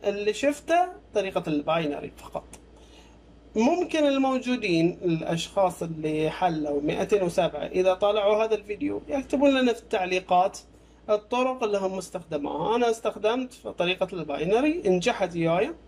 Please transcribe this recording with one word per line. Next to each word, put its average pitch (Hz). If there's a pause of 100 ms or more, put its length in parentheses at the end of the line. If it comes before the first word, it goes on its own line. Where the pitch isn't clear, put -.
اللي 208
شفته 330 (260)
طريقة 190
الباينري 156
فقط. - (1120)
ممكن 311
الموجودين 247
الأشخاص 170
اللي 156
حلوا 151
مائتين 190
وسبعة 160
إذا 185
طالعوا 208
هذا 220
الفيديو 208
يكتبون 277
لنا 262
في 220
التعليقات 185 (520)
الطرق 254
اللي 208
هم 190
استخدموها. 160
أنا 240
استخدمت 226
في -
طريقة 180
الباينري، 185
نجحت 180
وياي. 175 (140)